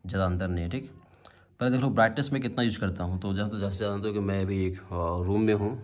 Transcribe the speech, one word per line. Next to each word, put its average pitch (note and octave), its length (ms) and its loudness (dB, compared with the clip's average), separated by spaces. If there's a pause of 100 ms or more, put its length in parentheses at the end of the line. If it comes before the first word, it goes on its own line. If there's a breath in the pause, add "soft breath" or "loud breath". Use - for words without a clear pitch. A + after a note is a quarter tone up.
ज़्यादा F#2+ 180 -2
अंतर F2+ 240 -2
नहीं F2 160 -2
है, E2+ 60 -4
ठीक। C3+ 200 -8 (680 loud breath)
पहले B2 100 2
देख B2+ 100 2
लो C3+ 100 2
ब्राइटनेस A2+ 420 4
में C3+ 100 0
कितना A#2+ 200 -2
यूज़ G#2+ 180 2
करता F#2 240 -2
हूँ, F#2 160 -2
तो G2 140 -4
जहाँ G#2 160 -2
तक G#2+ 80 -6
जैसे G2 260 -2
जानते G2+ 240 -2
हो G#2 60 -2
कि G#2 60 0
मैं G2 220 0
अभी F#2+ 220 0
एक, F#2 140 -2
अ, - 180 -10 (300)
रूम G2+ 140 4
में A2 140 6
हूँ G#2 160 0 (140)